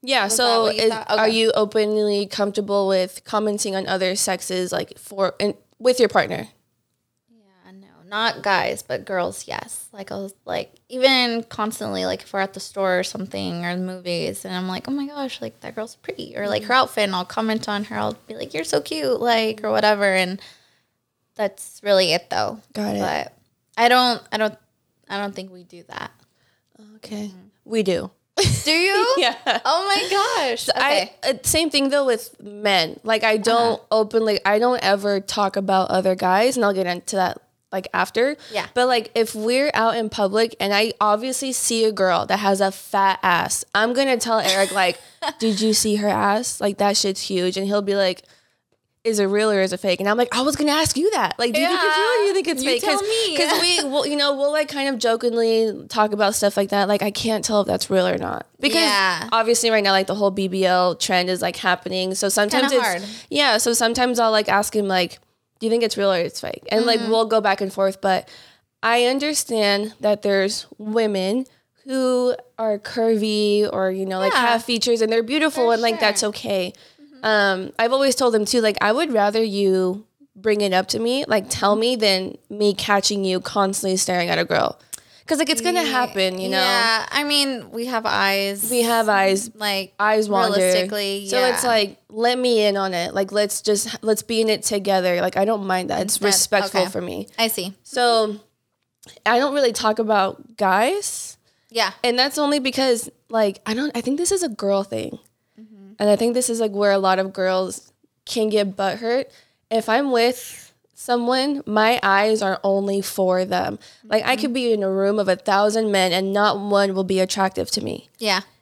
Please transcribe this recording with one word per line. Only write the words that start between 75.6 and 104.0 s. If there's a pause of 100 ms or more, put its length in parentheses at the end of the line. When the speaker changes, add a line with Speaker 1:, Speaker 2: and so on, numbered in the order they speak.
Speaker 2:
For
Speaker 1:
and,
like,
that's
Speaker 2:
sure.
Speaker 1:
okay. (280)
Speaker 2:
Mm-hmm.
Speaker 1:
Um,
I've
always
told
them
too,
like,
"I
would
rather
you (320)
bring
it
up
to
me,
like,
tell
Speaker 2:
Mm-hmm.
Speaker 1:
me,
than (120)
me
catching
you
constantly
staring
at
a
girl." (480)
'Cause,
like,
it's
gonna
Speaker 2:
Ye-,
Speaker 1:
happen,
you
know?
Speaker 2:
yeah,
I
mean,
we
have
eyes.
Speaker 1:
We
have
eyes.
Speaker 2:
Like,
Speaker 1:
Eyes
wander.
Speaker 2:
realistically,
Speaker 1:
So
it's
Speaker 2:
yeah.
Speaker 1:
like, (140)
let
me
in
on
it.
Like,
let's
just, (140)
let's
be
in
it
together.
Like,
I
don't
mind
that.
It's
Speaker 2:
Instead,
Speaker 1:
respectful
Speaker 2:
okay.
Speaker 1:
for
me. (120)
Speaker 2:
I
see. (120)
Speaker 1:
So (880)
I
don't
really
talk
about
guys. (320)
Speaker 2:
Yeah. (100)
Speaker 1:
And
that's
only
because, (220)
like,
I
don't,
I